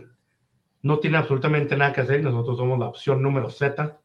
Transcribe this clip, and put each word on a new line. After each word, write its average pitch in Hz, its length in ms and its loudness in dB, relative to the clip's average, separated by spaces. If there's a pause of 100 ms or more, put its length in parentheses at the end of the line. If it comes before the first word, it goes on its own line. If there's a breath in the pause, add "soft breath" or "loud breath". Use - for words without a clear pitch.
(800)
no 147 200 2
tiene 160 180 2
absolutamente 147 580 0
nada 139 160 2
que 139 100 0
hacer 139 180 2
y - 20 -2
nosotros 120 340 -2
somos 127 220 0
la 113 80 -2
opción 131 340 -2
número 135 300 0
Z. 151 540 -4